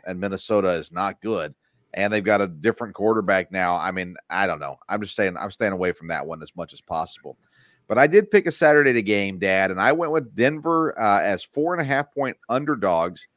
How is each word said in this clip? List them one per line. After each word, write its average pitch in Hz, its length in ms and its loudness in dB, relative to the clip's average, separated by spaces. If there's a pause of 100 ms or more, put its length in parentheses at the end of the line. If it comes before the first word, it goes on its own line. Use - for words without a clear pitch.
and 90 140 -8
Minnesota 95 500 -2
is 82 220 -4
not 95 300 -6
good. 90 320 -6 (400)
And 101 180 0
they've 107 120 0
got 101 180 4
a 98 60 0
different 98 480 -4
quarterback 101 560 0
now. 90 240 0
I 87 160 -4
mean, 90 240 -8 (140)
I 95 180 0
don't 80 120 -2
know. 69 180 -10 (120)
I'm 104 120 -4
just 98 120 -10
staying, 95 240 -2
I'm 98 140 -8
staying 101 220 -2
away 90 180 -2
from 82 160 -10
that 78 180 -6
one 80 160 -12
as 78 140 -20
much 85 180 -12
as - 80 -20
possible. 80 560 -8 (500)
But 110 100 0
I 143 100 6
did 208 220 6
pick 202 160 4
a 170 60 -4
Saturday 147 500 4
game, 98 380 -2
Dad, 95 320 2
and 92 80 -6
I 113 140 4
went 160 180 -2
with 135 240 -4
Denver, 156 640 0
uh, 101 220 4
as 95 220 -2
four 160 300 -2
and 170 80 -2
a 147 40 -2
half 139 280 -2
point 135 220 -4 (140)
underdogs, 98 760 -2 (120)